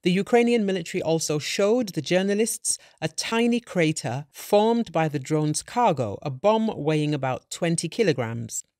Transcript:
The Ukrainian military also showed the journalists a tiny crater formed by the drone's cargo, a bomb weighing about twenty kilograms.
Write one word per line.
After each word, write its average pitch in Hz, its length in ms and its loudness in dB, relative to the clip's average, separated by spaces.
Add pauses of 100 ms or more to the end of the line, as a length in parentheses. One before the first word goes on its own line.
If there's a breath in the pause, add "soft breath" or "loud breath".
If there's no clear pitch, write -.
The 180 100 2
Ukrainian 233 520 2
military 190 380 -2
also 156 360 0
showed 208 500 0
the 160 120 -6
journalists 196 800 -2 (240 soft breath)
a 156 60 -4
tiny 233 520 0
crater 156 720 -2
formed 220 600 2
by 160 160 2
the 147 100 -4
drone's 151 440 -2
cargo, 139 600 0
a 147 80 -6
bomb 214 440 2
weighing 151 380 0
about 131 380 -4
twenty 170 360 -2
kilograms. 120 760 -2 (160)